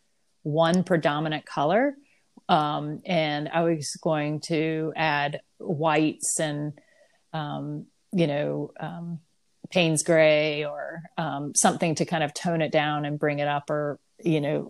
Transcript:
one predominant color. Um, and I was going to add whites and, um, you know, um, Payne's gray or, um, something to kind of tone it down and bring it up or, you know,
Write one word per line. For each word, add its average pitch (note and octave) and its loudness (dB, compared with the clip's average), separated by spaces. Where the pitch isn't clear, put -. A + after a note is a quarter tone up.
one E3 4
predominant D#3 0
color. G#3+ 0
Um, D3+ 0
and D3+ 0
I E3+ 0
was E3 -2
going D3+ 0
to D#3+ 0
add D3 0
whites D#3 0
and, D3 -2
um, D3 -6
you E3+ 4
know, D3 -2
um, E3+ -10
Payne's D#3+ 2
gray D3+ 4
or, D3 -10
um, D3 -6
something E3+ 2
to F3 0
kind D#3+ -2
of C#3+ -4
tone E3+ -2
it C#3+ 0
down D3+ 0
and D3 -4
bring D3 0
it C#3+ 0
up C#3+ -2
or, D3 -4
you D#3 2
know, D3 -2